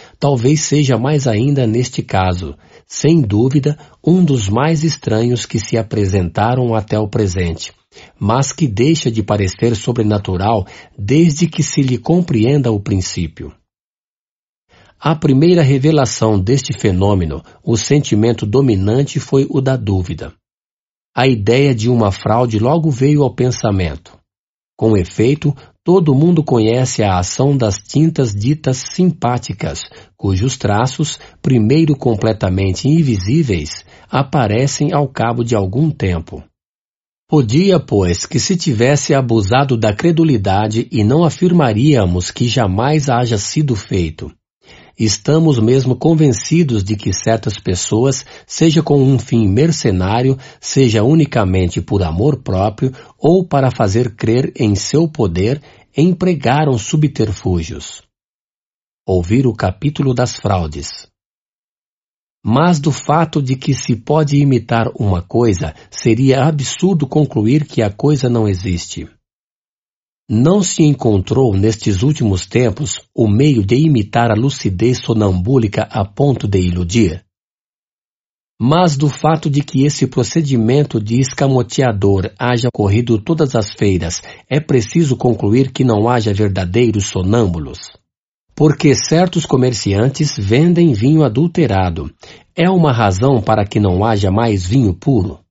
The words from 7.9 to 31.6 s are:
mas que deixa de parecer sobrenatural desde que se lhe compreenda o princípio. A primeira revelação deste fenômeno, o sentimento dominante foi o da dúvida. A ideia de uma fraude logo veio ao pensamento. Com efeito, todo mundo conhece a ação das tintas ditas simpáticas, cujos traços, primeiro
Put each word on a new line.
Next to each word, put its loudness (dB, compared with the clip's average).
mas 0
que -2
deixa 0
de -2
parecer -2
sobrenatural -2
desde 2
que -4
se -2
lhe 0
compreenda 0
o -2
princípio. -6
A 0
primeira 4
revelação 2
deste -2
fenômeno, 0
o 0
sentimento 0
dominante 0
foi 0
o -2
da -2
dúvida. -4
A 2
ideia 2
de -2
uma 2
fraude 0
logo 0
veio 2
ao -2
pensamento. -4
Com 2
efeito, 0
todo 2
mundo 2
conhece 0
a 2
ação 0
das 0
tintas 0
ditas -2
simpáticas, -4
cujos -2
traços, -2
primeiro 2